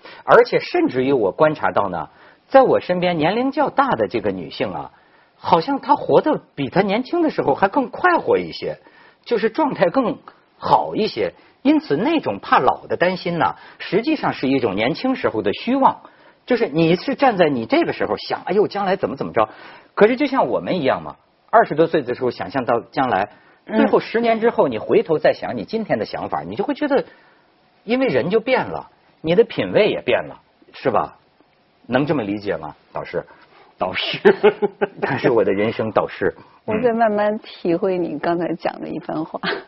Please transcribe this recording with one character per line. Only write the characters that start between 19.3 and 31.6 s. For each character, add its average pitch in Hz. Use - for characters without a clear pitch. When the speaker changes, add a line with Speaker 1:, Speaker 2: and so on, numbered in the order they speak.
Speaker 1:
着。 110
可 208
是 254
就 285
像 254
我 101
们 117
一 143
样 110
嘛， 73
二 220
十 170
多 160
岁 165
的 120
时 -
候 123
想 92
象 131
到 117
将 131
来， 101
Speaker 2:
嗯。 208
Speaker 1:
最 220
后 196
十 -
年 226
之 226
后， 220
你 123
回 160
头 156
再 151
想 104
你 104
今 220
天 127
的 101
想 90
法， 80
你 87
就 196
会 294
觉 294
得， 254
因 247
为 262
人 135
就 220
变 220
了， 78
你 165
的 226
品 107
味 185
也 151
变 110
了， -
是 -
吧？ 87